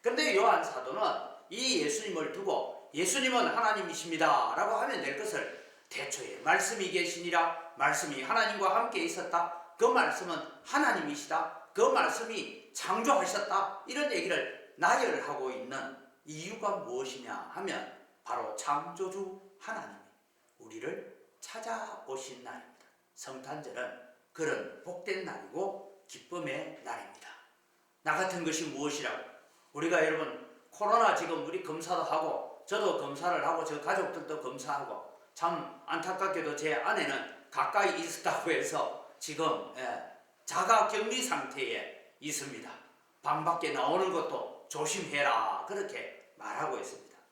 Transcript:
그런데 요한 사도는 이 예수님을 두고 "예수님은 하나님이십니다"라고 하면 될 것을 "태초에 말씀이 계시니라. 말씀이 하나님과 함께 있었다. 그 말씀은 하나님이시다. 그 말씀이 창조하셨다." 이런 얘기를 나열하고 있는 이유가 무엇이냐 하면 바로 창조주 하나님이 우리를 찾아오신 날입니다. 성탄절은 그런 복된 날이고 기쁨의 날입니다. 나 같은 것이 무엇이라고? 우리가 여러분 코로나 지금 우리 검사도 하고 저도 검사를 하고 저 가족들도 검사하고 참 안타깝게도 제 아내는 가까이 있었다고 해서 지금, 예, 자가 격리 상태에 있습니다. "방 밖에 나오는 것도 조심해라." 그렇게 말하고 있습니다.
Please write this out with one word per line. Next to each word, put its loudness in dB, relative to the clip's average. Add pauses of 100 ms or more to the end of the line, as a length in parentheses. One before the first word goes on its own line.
그런데 4
요한 8
사도는 -4 (480)
이 0
예수님을 -2
두고 -2
"예수님은 2
하나님이십니다"라고 2
하면 0
될 -2
것을 -4 (200)
"태초에 -8
말씀이 2
계시니라. 0
말씀이 0
하나님과 2
함께 2
있었다. -2
그 6
말씀은 4 (260)
하나님이시다. 0
그 4
말씀이 2
창조하셨다." 2
이런 0
얘기를 -2
나열하고 2
있는 -8 (260)
이유가 -4
무엇이냐 -6
하면 -6 (240)
바로 -4
창조주 -2 (180)
하나님이 -10 (600)
우리를 -10 (220)
찾아오신 -8
날입니다. -16 (300)
성탄절은 -10 (240)
그런 -2
복된 -6
날이고 -8
기쁨의 -8
날입니다. -10 (760)
나 2
같은 0
것이 0
무엇이라고? -4 (440)
우리가 4
여러분 -2 (220)
코로나 6
지금 0
우리 -2
검사도 0
하고 0
저도 2
검사를 0
하고 2
저 -2
가족들도 0
검사하고 -6 (140)
참 -2
안타깝게도 -2
제 0
아내는 -2
가까이 2
있었다고 0
해서 0
지금, -2
예, -4 (420)
자가 6
격리 0
상태에 -4
있습니다. -6 (520)
"방 2
밖에 2
나오는 4
것도 -4
조심해라." 0
그렇게 -8
말하고 -4
있습니다. -12 (140)